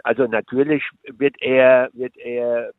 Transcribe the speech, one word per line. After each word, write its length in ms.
Also 200
natürlich 580
wird 380
er, 500
wird 240
er 640